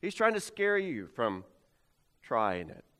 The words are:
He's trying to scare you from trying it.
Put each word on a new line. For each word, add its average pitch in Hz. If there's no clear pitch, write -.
He's 196
trying 220
to 208
scare 202
you 147
from 101
trying 95
it. 90